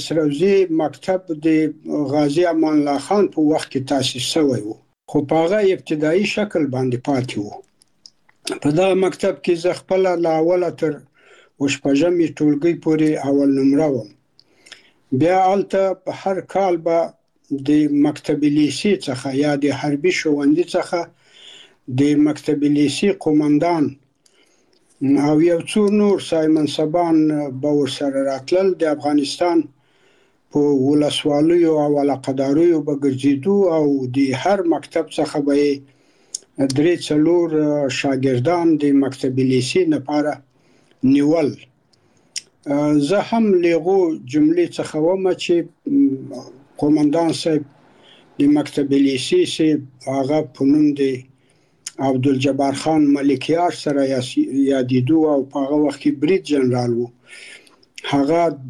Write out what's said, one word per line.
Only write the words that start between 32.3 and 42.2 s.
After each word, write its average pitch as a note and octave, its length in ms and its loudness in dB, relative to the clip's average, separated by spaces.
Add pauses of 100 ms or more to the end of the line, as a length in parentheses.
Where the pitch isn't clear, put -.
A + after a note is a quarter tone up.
به D3+ 80 -2 (100)
ګرځېدو C#3 520 0 (200)
او D3+ 100 2 (300)
د - 20 2 (240)
هر G3 160 2 (160)
مکتب D#3 320 -4 (100)
څخه D#3 300 -4
به C#3+ 160 2
یې C#3+ 100 2 (1040)
درې E3 180 2 (140)
څلور E3 400 2 (500)
شاګردان C3+ 680 0 (160)
د - 20 -2 (200)
مکتب C3 280 -4 (200)
لیسې B2+ 300 0 (120)
لپاره D3 380 -2 (840)
نیول. D3 360 2 (1600)